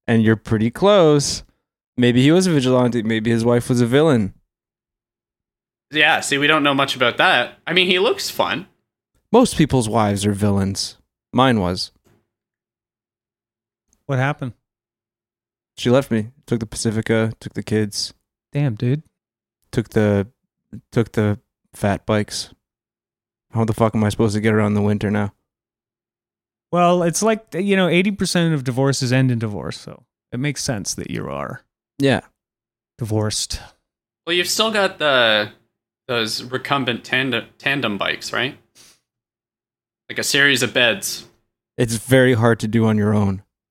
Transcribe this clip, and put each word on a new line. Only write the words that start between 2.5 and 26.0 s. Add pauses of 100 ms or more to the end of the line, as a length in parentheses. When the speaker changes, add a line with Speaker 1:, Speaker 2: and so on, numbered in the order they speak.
Speaker 1:
vigilante.
Maybe
his
wife
was
a
villain. (1600)
Speaker 2:
Yeah,
see,
we
don't
know
much
about
that. (100)
I
mean,
he
looks
fun. (640)
Speaker 1:
Most
people's
wives
are
villains. (360)
Mine
was. (2250)
Speaker 3:
What
happened? (1200)
Speaker 1:
She
left
me. (160)
Took
the
Pacifica,
took
the
kids. (380)
Speaker 3:
Damn,
dude. (680)
Speaker 1:
Took
the, (640)
took
the (340)
fat
bikes. (1000)
How
the
fuck
am
I
supposed
to
get
around
the
winter
now? (1400)